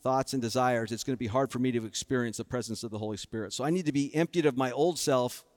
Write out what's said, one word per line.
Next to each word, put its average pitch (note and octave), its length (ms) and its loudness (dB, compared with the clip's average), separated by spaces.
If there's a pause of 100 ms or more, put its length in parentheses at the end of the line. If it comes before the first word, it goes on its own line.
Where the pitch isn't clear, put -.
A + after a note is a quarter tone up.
thoughts C3 300 0
and C3+ 100 0
desires, A#2+ 500 2
it's A2 120 -4
gonna C3 120 -2
be A#2+ 100 -2
hard B2 240 2
for B2+ 80 -4
me B2+ 140 2
to A#2 140 0
experience A#2 500 -2
the A#2 80 -6
presence A2+ 400 -6
of A2+ 60 -8
the G#2+ 80 -6
Holy G#2+ 180 -4
Spirit. G#2 360 -6
So B2 120 -4
I D3+ 60 2
need F3 160 0
to C#3+ 60 2
be C#3+ 220 0
emptied D#3+ 320 2
of B2+ 100 4
my B2+ 140 2
old D3 280 2
self B2+ 460 2 (120)